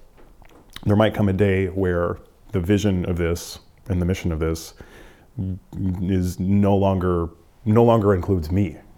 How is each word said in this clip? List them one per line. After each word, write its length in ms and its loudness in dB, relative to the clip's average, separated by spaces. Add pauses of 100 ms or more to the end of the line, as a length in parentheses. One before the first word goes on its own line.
(840)
there 100 4
might 180 4
come 160 0
a 40 0
day 340 2
where 500 -2 (340)
the 80 -2
vision 480 0
of 100 -4
this 420 -4 (280)
and 140 -2
the 40 -2
mission 260 -2
of 80 -4
this 340 -4 (1400)
is 300 -2
no 360 2
longer, 540 0 (360)
no 180 4
longer 320 4
includes 360 -2
me," 260 -2 (200)